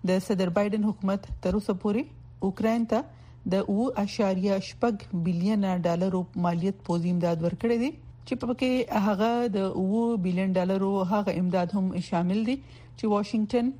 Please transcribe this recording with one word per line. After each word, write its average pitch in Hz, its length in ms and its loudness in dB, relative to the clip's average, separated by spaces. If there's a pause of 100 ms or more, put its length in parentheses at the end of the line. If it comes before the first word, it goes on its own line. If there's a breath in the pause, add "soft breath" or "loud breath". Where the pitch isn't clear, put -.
د 185 180 2
صدر 185 280 0
بایدن 208 320 2
حکومت 196 400 -2 (160)
تر 180 160 2
اوسه 202 240 -2
پورې 214 180 2 (460)
اوکراین 220 460 0
ته 247 100 2 (500 loud breath)
د 202 200 0
اووه 214 320 0
اعشاریه 196 520 0 (120)
شپږ 202 580 -2
بلیونه 190 480 2 (100)
ډالرو 180 380 0 (240)
مالیت 175 420 0
پوځي 170 280 0
امداد 170 280 0
ورکړی 233 380 0
دی، 294 80 0 (340)
چې - 160 -4
په 240 200 -2
کې 254 100 2 (340)
هغه 226 540 2
د 190 100 0 (140)
اووه 226 420 2
بلیون 185 320 0
ډالرو 190 340 2 (220)
هغه 202 300 0
امداد 180 340 0
هم 185 320 0
شامل 185 400 2
دی 269 80 0 (400 loud breath)
چې - 160 -4
واشنگټن 220 680 2